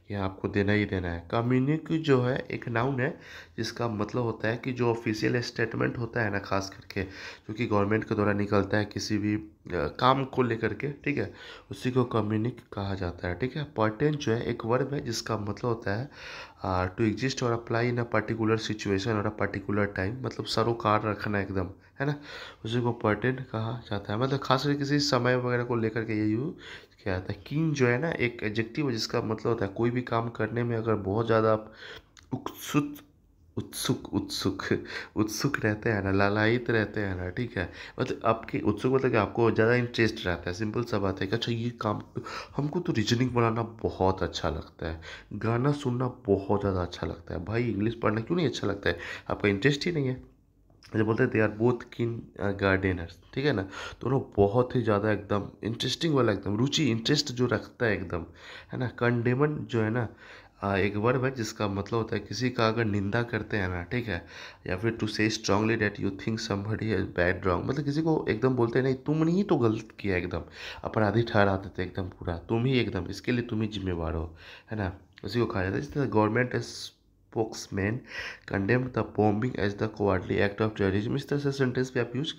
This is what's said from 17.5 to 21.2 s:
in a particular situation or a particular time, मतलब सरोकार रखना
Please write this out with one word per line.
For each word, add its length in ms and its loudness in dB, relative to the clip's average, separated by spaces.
in 180 0
a 60 0
particular 420 2
situation 500 0
or 160 2
a 180 -2
particular 440 0
time, 360 -2
मतलब 240 -6
सरोकार 580 2
रखना 360 0